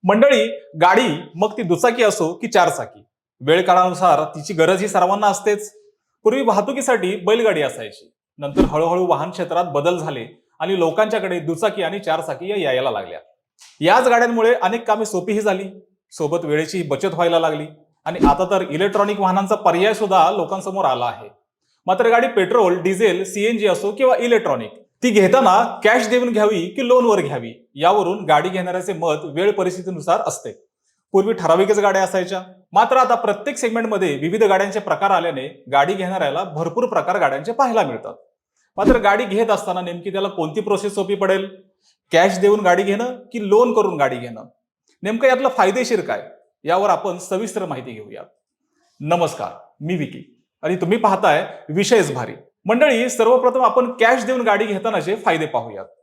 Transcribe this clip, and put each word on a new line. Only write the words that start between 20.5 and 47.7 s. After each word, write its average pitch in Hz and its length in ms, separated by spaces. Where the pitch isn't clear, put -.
आला 127 220
आहे. - 220
मात्र 190 220
गाडी 240 200
पेट्रोल, 185 540
डिझेल, 190 420
सीएनजी 214 420
असो 190 260
किंवा 254 260
इलेक्ट्रॉनिक, 170 520
ती 247 80
घेताना 202 520
कॅश 226 240
देऊन 247 220
घ्यावी 214 360
की 247 220
लोनवर 233 320
घ्यावी, 131 320
यावरून 185 480
गाडी 160 240
घेणाऱ्याचे 185 440
मत 160 340
वेळ 165 260
परिस्थितीनुसार 185 680
असते. 135 320
पूर्वी 196 180
ठराविकच 190 460
गाड्या 190 240
असायच्या, 185 380
मात्र 233 240
आता 247 200
प्रत्येक 220 400
सेगमेंटमध्ये 220 600
विविध 170 280
गाड्यांचे 202 360
प्रकार 190 300
आल्याने 165 360
गाडी 147 220
घेणाऱ्याला 180 520
भरपूर 170 400
प्रकार 175 320
गाड्यांचे 151 340
पाहायला 233 300
मिळतात. 113 320
मात्र 233 200
गाडी 208 260
घेत 214 260
असताना 185 300
नेमकी 175 320
त्याला 196 180
कोणती 160 300
प्रोसेस 202 340
सोपी 196 200
पडेल? 190 320
कॅश 185 260
देऊन 202 220
गाडी 185 220
घेणं 214 320
की 208 160
लोन 226 260
करून 190 220
गाडी 131 220
घेणं? 117 260
नेमकं 226 260
यातलं 254 200
फायदेशीर 214 520
काय, 107 220
यावर 175 260
आपण 180 300
सविस्तर 196 460
माहिती 127 260